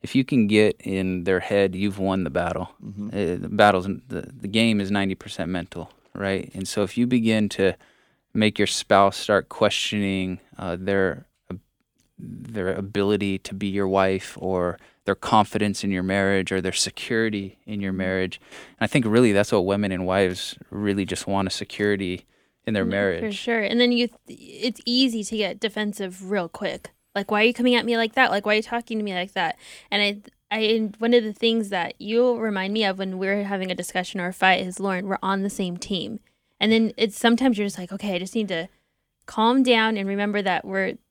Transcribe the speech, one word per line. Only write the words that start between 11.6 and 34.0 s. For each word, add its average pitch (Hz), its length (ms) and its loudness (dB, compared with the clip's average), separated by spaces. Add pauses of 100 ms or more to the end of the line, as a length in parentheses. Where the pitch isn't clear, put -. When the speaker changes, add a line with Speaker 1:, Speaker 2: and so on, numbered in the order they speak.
Speaker 1:
their 104 540 -6
ability 101 680 0
to - 140 -12
be 101 140 -4
your 98 200 0
wife 95 540 2
or 90 360 -2 (280)
their 98 100 0
confidence 104 680 2
in 98 60 0
your 92 120 0
marriage 98 480 2
or 95 100 0
their 90 120 -2
security 107 920 -4
in 104 140 -8
your 98 120 -4
Speaker 3:
Mm-hmm. 95 80 -4
Speaker 1:
marriage, 92 420 -2 (360)
and - 80 -2
I - 20 -2
think 131 180 2
really 113 260 6
that's 101 220 4
what 92 120 4
women 98 280 0
and 90 120 -4
wives 92 520 0 (120)
really 101 360 -2
just - 220 -6
want, 98 200 0
a 92 40 -4
security 98 760 -4 (400)
in 117 80 -2
their 107 120 0
Speaker 3:
Mm, 117 40 -2
Speaker 1:
marriage. 98 340 0
Speaker 3:
For 214 80 -4
sure. 226 300 -2
And 220 180 0
then 247 120 4
you, 240 160 2 (200)
th-, - 120 -18 (240)
it's 233 240 -4
easy 240 360 0
to 220 140 -6
get 202 220 -4
defensive 196 720 -6
real 180 180 -2
quick. - 400 -8 (240)
Like, 196 160 -4
"Why 208 120 2
are 220 40 6
you 240 80 4
coming 247 220 2
at 233 100 2
me 233 120 0
like 226 180 0
that? 262 160 4
Like, 208 160 -2
why 208 60 2
are - 20 4
you 214 80 0
talking 233 340 -6
to 214 60 -4
me 202 100 -6
like 180 200 -6
that?" 175 240 -2 (340)
And 202 100 0
I, 202 540 -4
I, 220 60 -2
and 220 360 0
one 233 160 2
of 233 100 6
the 214 100 -4
things 226 360 0
that 185 300 -4
you'll 233 400 2
remind 202 340 -2
me 220 120 0
of 190 120 0
when 190 220 -6
we're 196 240 0
having 196 260 -4
a 180 60 -2
discussion 180 440 -6